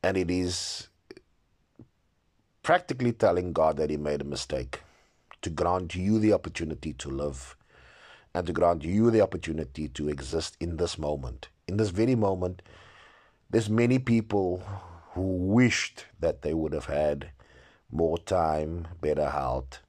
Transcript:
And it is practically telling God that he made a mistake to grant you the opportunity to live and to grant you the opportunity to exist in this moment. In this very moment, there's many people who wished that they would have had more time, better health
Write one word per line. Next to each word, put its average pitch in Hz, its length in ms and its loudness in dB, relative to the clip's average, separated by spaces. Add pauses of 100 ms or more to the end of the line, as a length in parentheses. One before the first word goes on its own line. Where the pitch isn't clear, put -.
And 95 140 2
it 87 160 2
is 90 560 -4 (1800)
practically 131 480 2
telling 90 420 2
God 78 240 4
that 76 120 0
he 76 80 -2
made 73 240 -2
a 69 40 -6
mistake 65 560 -8 (600)
to - 80 -6
grant 87 460 0
you 101 240 2
the 107 140 6
opportunity 78 600 -4
to - 160 -10
live 69 460 -8 (760)
and 85 140 -4
to 90 60 -4
grant 85 320 2
you 107 260 4
the 110 100 6
opportunity 78 680 -2
to 73 180 -6
exist 73 540 -4
in 85 160 -4
this 85 200 -2
moment. 71 520 -6 (180)
In 90 80 -4
this 104 140 2
very 113 260 2
moment, 92 460 0 (880)
there's 110 200 2
many 120 300 4
people 104 640 2 (480)
who 92 100 -4
wished 95 840 2 (160)
that 82 200 0
they 78 120 -2
would 78 180 0
have 76 140 -4
had 73 460 0 (640)
more 82 240 2
time, 82 680 -2 (140)
better 73 280 2
health 65 600 -4